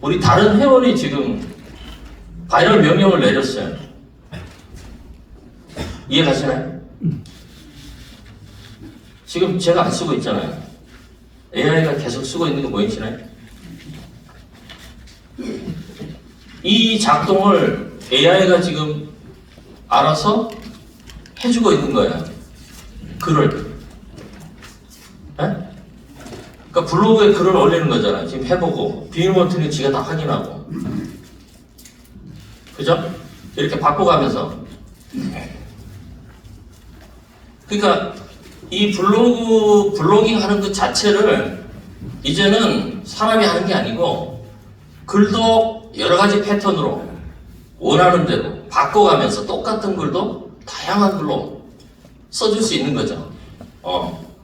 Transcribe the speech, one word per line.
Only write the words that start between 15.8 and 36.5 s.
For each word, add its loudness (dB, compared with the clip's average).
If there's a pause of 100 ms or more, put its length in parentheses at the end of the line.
이 2
작동을 2 (120)
에이아이가 4
지금 -4 (800)
알아서 2 (920)
해주고 2
있는 0
거예요. 0 (960)
글을. 0 (1700)
예? -4 (1000)
그러니까 -2 (120)
블로그에 6
글을 4
올리는 4
거잖아요. 0
지금 -8
해보고, -2
비밀번호 2
틀린 -2
지가 -2
다 -2
확인하고. -6 (2000)
그죠? 0 (440)
이렇게 -2
바꿔가면서. 0 (3000)